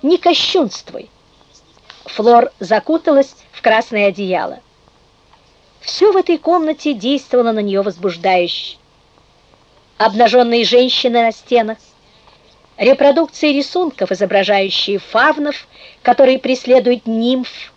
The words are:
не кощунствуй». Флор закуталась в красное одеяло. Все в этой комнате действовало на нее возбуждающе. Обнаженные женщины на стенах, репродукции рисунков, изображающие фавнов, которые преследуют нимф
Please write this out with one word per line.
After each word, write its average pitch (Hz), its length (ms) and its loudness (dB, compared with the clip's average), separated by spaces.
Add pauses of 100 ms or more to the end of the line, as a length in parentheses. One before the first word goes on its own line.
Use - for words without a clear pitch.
не 320 160 2
кощунствуй». - 920 -2 (960)
Флор 240 540 2
закуталась 277 760 0 (160)
в - 100 -20
красное 220 460 0
одеяло. 185 520 -6 (1200)
Все - 300 0
в 381 60 2
этой 359 200 0
комнате 311 560 -2
действовало 240 580 -2
на 220 80 -2
нее 202 240 -2
возбуждающе. 180 920 -4 (1200)
Обнаженные 233 680 2
женщины 247 580 2
на 226 80 0
стенах, 220 460 -2 (1000)
репродукции 285 760 2
рисунков, 285 580 -4
изображающие 196 880 -2
фавнов, 294 680 -2 (360)
которые 254 340 4
преследуют 247 680 0
нимф 233 680 -4